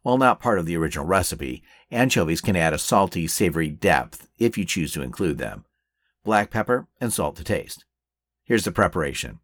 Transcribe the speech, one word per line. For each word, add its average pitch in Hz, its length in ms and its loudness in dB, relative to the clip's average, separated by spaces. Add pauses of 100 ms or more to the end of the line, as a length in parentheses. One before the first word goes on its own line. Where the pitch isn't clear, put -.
While 123 160 2
not 127 240 4
part 110 180 2
of 82 80 -2
the 85 80 -2
original 76 300 -2
recipe, 78 580 -2 (260)
anchovies 117 520 2
can 101 140 0
add 82 180 2
a 76 40 -2
salty, 92 480 2
savory 80 440 0
depth 73 580 0 (100)
if 117 180 2
you 104 100 -4
choose 80 280 -2
to 78 80 -6
include 67 380 -4
them. 52 260 -10 (580)
Black 107 280 2
pepper 123 360 -2 (140)
and 117 100 -4
salt 76 260 -4
to - 60 -16
taste. - 420 -6 (580)
Here's 113 220 0
the 101 60 -2
preparation. 80 720 -2